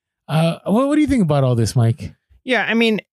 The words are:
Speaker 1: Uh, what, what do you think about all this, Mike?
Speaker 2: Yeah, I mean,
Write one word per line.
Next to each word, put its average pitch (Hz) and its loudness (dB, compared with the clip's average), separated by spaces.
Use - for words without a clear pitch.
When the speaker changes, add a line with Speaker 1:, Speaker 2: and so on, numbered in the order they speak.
Speaker 1:
Uh, 160 0
what, 226 0
what 294 0
do 302 2
you 302 0
think 254 2
about 147 0
all 127 2
this, 113 0
Mike? 113 0
Speaker 2:
Yeah, 233 -2
I 202 -2
mean, 226 0